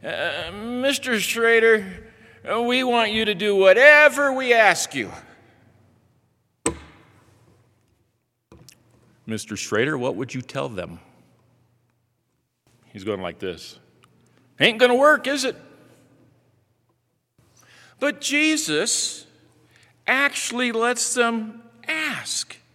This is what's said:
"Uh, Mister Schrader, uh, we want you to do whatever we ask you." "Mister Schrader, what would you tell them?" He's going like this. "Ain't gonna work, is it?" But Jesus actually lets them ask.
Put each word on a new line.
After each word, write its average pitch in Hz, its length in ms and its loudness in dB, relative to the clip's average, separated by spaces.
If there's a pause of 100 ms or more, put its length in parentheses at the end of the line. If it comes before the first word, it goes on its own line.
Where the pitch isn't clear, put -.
"Uh, 160 480 -8
Mister 240 680 -4
Schrader, 226 880 2 (400)
uh, 226 120 -2
we 247 200 0
want 233 300 0
you 220 140 0
to 214 80 0
do 202 200 -2
whatever 269 760 6
we 254 220 2
ask 202 400 2
you." 104 180 -6 (4000)
"Mister 107 320 -10
Schrader, 131 400 -2
what 120 180 -6
would 117 160 -10
you 127 80 -8
tell 135 300 -10
them?" 87 300 -12 (1900)
He's 95 180 -20
going 101 160 -6
like 90 200 -10
this. 87 380 -12 (800)
"Ain't 214 200 2
gonna 247 160 4
work, 254 320 4
is 269 180 -4
it?" 262 100 -4 (2500)
But 285 240 -4
Jesus 285 1040 -2 (800)
actually 247 680 -2
lets 233 400 -2
them 233 500 -2 (240)
ask. - 680 -8 (180)